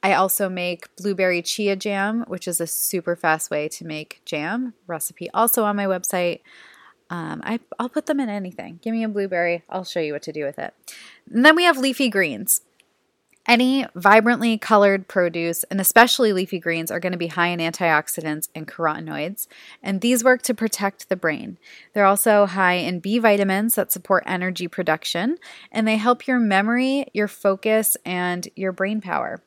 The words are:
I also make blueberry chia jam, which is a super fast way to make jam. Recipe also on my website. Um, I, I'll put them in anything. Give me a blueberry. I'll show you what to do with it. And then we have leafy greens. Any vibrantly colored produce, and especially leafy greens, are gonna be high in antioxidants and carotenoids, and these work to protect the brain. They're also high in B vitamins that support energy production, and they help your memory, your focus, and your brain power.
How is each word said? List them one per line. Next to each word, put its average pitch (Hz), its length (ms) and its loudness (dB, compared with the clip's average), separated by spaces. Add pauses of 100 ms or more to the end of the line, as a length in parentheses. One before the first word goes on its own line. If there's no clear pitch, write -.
I 202 100 2
also 190 360 0
make 180 460 -8
blueberry 185 460 0
chia 196 340 -2
jam, 202 520 -4
which 185 200 -10
is 170 140 -4
a 165 60 -4
super 175 480 -4
fast 156 340 0
way 151 200 -4
to - 160 -12
make 156 400 -12
jam. 208 480 -6 (120)
Recipe - 460 -8
also 233 320 2
on 208 120 0
my 202 100 -2
website. 180 560 -2 (680)
Um, 160 340 -8
I, 226 160 -4 (200)
I'll 247 100 -4
put - 160 -4
them 294 140 -2
in 247 100 -2
anything. 180 520 -10
Give 226 120 -4
me 226 100 -2
a 220 60 -2
blueberry. 180 600 -2
I'll 190 160 -6
show 175 160 -4
you 151 120 -4
what 143 100 -8
to 156 100 -10
do 151 100 -6
with 139 160 -6
it. - 140 -10 (580)
And 233 140 2
then 320 100 10
we 349 80 2
have 339 140 6
leafy 254 320 2
greens. 185 520 -2 (840)
Any 254 380 4 (100)
vibrantly 220 600 6
colored 202 500 4
produce, 170 580 -2
and 196 140 -4
especially 226 540 4
leafy 185 260 -2
greens, 165 320 -2
are 175 80 -4
gonna 185 160 -4
be 170 120 -4
high 170 200 0
in 175 140 -2
antioxidants 160 920 -2
and 156 140 -10
carotenoids, 156 800 -6 (340)
and 190 200 -4
these 240 200 2
work 247 220 4
to 254 100 -2
protect 208 540 -4
the 190 80 -2
brain. 165 420 -6 (360)
They're 208 120 4
also 202 400 6
high 180 280 2
in 175 260 -2
B 208 200 0
vitamins 202 560 2
that 202 140 -2
support 185 360 0
energy 180 420 -4
production, 175 680 -2 (340)
and 220 160 0
they 220 80 2
help 240 320 0
your 254 120 2
memory, 240 760 0
your 208 160 0
focus, 220 720 0
and 180 540 -4
your 190 160 -4
brain 202 260 -2
power. 170 480 -4